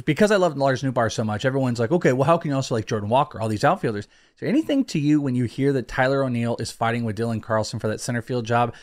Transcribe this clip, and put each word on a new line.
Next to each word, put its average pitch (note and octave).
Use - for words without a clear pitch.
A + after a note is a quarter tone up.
because G3+
I G#3+
love E3+
Lars C#3
Nootbaar A#2+
so A#2
much, G#2+
everyone's B2+
like, A#2
"Okay, E3+
well, C3
how E3
can D#3+
you C#3
also C3+
like A2
Jordan G#2
Walker, C3+
all A2
these G#2+
outfielders?" C#3
Is -
there C#3
anything C#4+
to -
you D3
when C3
you B2
hear C3+
that B2
Tyler C#3
O'Neill A#2
is A#2
fighting A#2
with G#2+
Dylan A2+
Carlson A2
for A2+
that G#2+
center A#2+
field B2
job A#2+